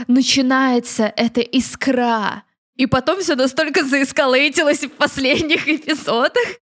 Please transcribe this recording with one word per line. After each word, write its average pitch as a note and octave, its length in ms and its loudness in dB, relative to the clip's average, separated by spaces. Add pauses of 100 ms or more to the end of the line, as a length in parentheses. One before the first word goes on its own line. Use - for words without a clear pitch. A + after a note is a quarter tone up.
начинается B3+ 1080 2
эта A#3 260 0
искра. A#3+ 1000 -2 (320)
И B3+ 120 0
потом C4 320 0
все E4 160 -2
настолько C#4 480 0
заэскалейтилось C#4 1000 2
в - 60 -12
последних D4 760 -2
эпизодах. D4+ 760 -2 (240)